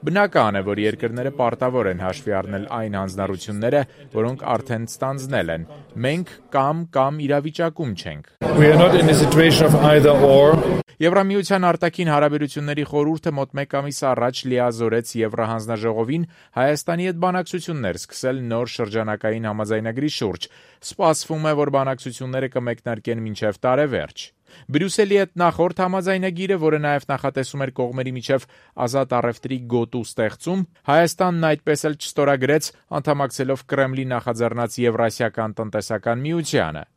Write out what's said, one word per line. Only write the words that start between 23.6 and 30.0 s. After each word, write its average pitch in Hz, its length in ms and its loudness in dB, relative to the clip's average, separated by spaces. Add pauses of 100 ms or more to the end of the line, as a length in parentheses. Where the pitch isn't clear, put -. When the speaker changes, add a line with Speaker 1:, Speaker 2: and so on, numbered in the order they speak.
Speaker 1:
տարեվերջ։ 127 580 -2 (220)
Բրյուսելի 196 720 0
հետ 190 180 0
նախորդ 175 460 2
համաձայնագիրը, 185 800 -2
որը 156 180 2
նաև 147 300 -2
նախատեսում 135 540 -4
էր 135 120 -6
կողմերի 127 380 -4
միջև 127 300 -2 (420)
ազատ 131 300 0
առևտրի 120 400 -4 (160)
գոտու 117 340 0